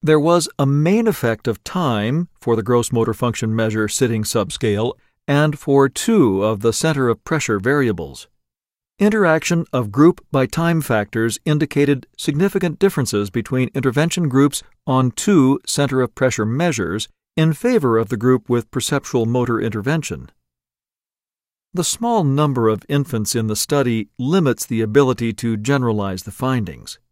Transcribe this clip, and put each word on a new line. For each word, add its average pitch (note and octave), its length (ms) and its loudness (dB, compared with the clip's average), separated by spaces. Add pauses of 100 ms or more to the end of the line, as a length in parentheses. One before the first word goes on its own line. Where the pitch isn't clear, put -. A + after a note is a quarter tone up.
There D#3 160 4
was E3 300 2 (100)
a C#3+ 80 2
main E3 420 2
effect A#2 380 -2
of A2 200 -4
time C#3 640 -2 (100)
for A#2 160 0
the A2 80 -2
gross A#2+ 300 0
motor A2+ 200 0
function A2+ 400 -2
measure A2 360 0
sitting A2 340 0
subscale G#2+ 680 -2 (340)
and D3 320 0
for C#3 300 4
two C3 520 2
of G#2+ 200 0
the A2+ 100 2
center C#3 380 0
of A2 160 -4
pressure A#2+ 340 -2
variables. G2+ 720 -2 (680)
Interaction F3 760 2
of A2+ 180 -2
group D3 400 2
by C3+ 140 2
time E3 340 0
factors A2+ 640 -2
indicated C#3+ 640 0 (100)
significant F3+ 600 -2
differences A2+ 500 0
between B2+ 440 -2
intervention C#3+ 560 0
groups C#3 340 2 (240)
on B2+ 240 2
two C#3 540 4
center C3 360 -2
of B2 140 -2
pressure A#2 300 0
measures A2 640 -2 (260)
in D#3+ 160 2
favor D#3 460 2
of A2+ 100 0
the B2+ 80 -4
group B2 320 2
with A#2+ 240 -2
perceptual C3 540 -2
motor A#2+ 340 0
intervention. A2 720 -4 (1400)
The F3 120 -2
small A3+ 400 -2
number C3+ 420 2
of G#2+ 220 0
infants C3 440 -2
in A2+ 140 -2
the G#2+ 80 -2
study B2 540 -2 (100)
limits C#3+ 460 0
the A2+ 160 -2
ability A#2 540 2
to A2+ 200 -4
generalize G#2+ 680 -2
the G#2 80 -14
findings. G2+ 680 -6 (120)